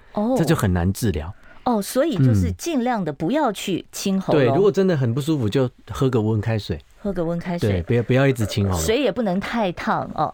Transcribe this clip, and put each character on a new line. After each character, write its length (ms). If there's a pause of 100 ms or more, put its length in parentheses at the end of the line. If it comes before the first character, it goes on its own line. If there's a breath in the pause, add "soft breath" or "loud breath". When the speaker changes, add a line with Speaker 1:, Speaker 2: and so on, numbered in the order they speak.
(140 soft breath)
Speaker 1:
哦。 240
Speaker 2:
这 80
就 100
很 160
难 220
治 160
疗。 240 (300 loud breath)
Speaker 1:
哦， 180
所 240
以 100
就 160
是 180
Speaker 2:
嗯。 100
Speaker 1:
尽 240
量 200
的 80
不 200
要 200
去 400
清 300
喉 140
咙。 80
Speaker 2:
对， 120
如 60
果 100
真 140
的 100
很 160
不 80
舒 200
服， 100
就 180 (220)
喝 180
个 140
温 180
开 200
水。 200 (240)
Speaker 1:
喝 80
个 120
温 160
开 180
水。 140
Speaker 2:
对， 100
不 140
要， 80
不 100
要 140
一 40
直 140
清 200
喉 120
咙。 20
Speaker 1:
水 220
也 100
不 120
能 160
太 320
烫 420
哦。 200